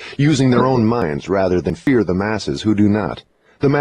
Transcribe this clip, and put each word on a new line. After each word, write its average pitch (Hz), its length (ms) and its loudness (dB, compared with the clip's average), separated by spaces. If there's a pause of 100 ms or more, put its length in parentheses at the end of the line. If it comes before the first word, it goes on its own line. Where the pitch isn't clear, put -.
(160)
using 139 340 2
their 123 140 2
own 127 200 2
minds 92 440 -2
rather 92 320 0
than 82 140 -2
fear 120 300 0
the 87 80 -4
masses 98 500 -4
who 107 120 2
do 104 140 4
not. 101 340 -2 (380)
The 143 200 2